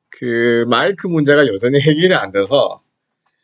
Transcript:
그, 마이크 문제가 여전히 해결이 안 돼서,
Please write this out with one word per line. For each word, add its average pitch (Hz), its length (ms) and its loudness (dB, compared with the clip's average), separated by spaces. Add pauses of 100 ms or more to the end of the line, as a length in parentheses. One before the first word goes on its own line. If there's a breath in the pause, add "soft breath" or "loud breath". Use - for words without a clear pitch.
그, 117 580 -2
마이크 151 380 -2
문제가 147 400 2
여전히 120 340 0
해결이 156 360 2
안 98 160 -4
돼서, 101 500 -2 (640)